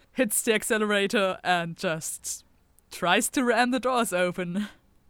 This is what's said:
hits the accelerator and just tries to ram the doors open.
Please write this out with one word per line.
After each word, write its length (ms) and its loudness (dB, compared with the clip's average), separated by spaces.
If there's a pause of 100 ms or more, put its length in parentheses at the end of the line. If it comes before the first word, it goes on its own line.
(120)
hits 300 0
the 120 0
accelerator 920 0
and 340 0
just 680 -6 (480)
tries 380 2
to 140 0
ram 280 4
the 80 0
doors 320 0
open. 560 -2 (420)